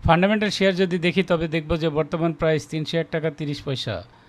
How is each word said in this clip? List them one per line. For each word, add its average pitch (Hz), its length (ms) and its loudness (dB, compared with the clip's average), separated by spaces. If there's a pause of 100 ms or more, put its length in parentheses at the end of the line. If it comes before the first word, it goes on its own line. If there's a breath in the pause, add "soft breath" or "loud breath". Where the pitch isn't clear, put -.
ফান্ডামেন্টাল 202 460 4
শেয়ার 190 260 2
যদি 180 220 0
দেখি, 175 260 2
তবে 165 240 0
দেখব 160 300 -2
যে 160 120 0
বর্তমান 156 440 -2
প্রাইস 156 340 0
তিনশো 160 300 -4
এক 160 140 -2
টাকা 160 180 -2
তিরিশ 147 360 -8
পয়সা। 120 380 -6 (260 soft breath)